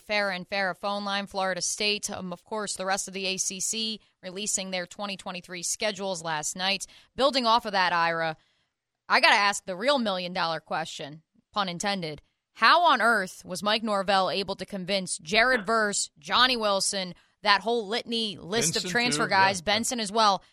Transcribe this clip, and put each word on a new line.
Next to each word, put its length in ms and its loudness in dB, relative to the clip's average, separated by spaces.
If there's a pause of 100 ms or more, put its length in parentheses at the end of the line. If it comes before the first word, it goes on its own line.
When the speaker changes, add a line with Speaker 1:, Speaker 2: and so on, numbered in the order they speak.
Speaker 1:
Farah 280 0
and 120 -10
Farah 300 -2
phone 260 -4
line. 220 -4
Florida 340 -4
State, 520 -2
um, 200 -8
of 120 -12
course, 320 -6
the 100 -8
rest 220 -2
of 80 -12
the 100 -6
A 120 -2
C 220 -6
C 400 -4 (220)
releasing 480 -6
their 160 -4
twenty 320 -10
twenty-three 460 -12
schedules 600 -4
last 320 -4
night. 300 -2 (300)
Building 320 2
off 180 4
of 60 -6
that, 220 2
Ira, 440 0 (720)
I 120 6
gotta 160 8
ask 280 2
the 100 -6
real 220 2
million-dollar 600 -2
question, 640 -8 (280)
pun 160 0
intended. 540 -4 (320)
How 320 6
on 160 6
earth 420 0
was 200 -10
Mike 180 0
Norvell 480 2
able 280 -4
to 100 -10
convince 500 -4
Jared 480 0
Verse, 540 -2
Johnny 380 2
Wilson, 580 -2 (260)
that 200 6
whole 260 0
litany 500 -4
list 360 -2
Speaker 2:
Vincent 120 -4
Speaker 1:
of 60 -4
transfer 340 2
Speaker 2:
too, 60 -2
Speaker 1:
guys, 300 4
Speaker 2:
yeah. 120 0
Speaker 1:
Benson 260 -2
as 120 -6
well, 420 4